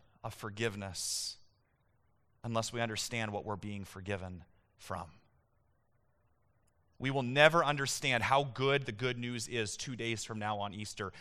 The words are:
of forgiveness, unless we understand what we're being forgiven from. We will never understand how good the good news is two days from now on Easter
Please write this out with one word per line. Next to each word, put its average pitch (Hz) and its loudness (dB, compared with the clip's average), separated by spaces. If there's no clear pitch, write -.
of 113 -8
forgiveness, 101 -4
unless 113 0
we 120 -2
understand 110 -2
what 101 -4
we're 104 -2
being 101 -8
forgiven 92 -6
from. 82 -8
We 131 0
will 135 2
never 151 8
understand 139 2
how 139 4
good 135 2
the 127 -2
good 120 -2
news 120 -4
is 113 -2
two 131 -8
days 117 -4
from 110 -6
now 104 -2
on 101 -4
Easter 104 -8